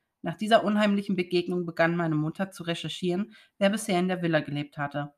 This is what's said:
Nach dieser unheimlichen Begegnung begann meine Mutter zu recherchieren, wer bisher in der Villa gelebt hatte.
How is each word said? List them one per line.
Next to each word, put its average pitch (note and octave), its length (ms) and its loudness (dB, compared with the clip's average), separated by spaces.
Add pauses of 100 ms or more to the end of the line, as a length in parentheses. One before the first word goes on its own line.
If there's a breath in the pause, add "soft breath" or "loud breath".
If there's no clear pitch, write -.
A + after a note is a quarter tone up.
(220)
Nach E3 120 -4
dieser G#3+ 300 4
unheimlichen G3+ 500 2
Begegnung F3+ 520 0
begann E3 280 0
meine E3 220 0
Mutter D#3+ 340 -2
zu E3 140 -14
recherchieren, F3 720 -4 (240 loud breath)
wer G3 120 4
bisher G#3 300 0
in F#3 80 2
der F3+ 140 -2
Villa E3 180 2
gelebt D3 380 -6
hatte. D3 400 -4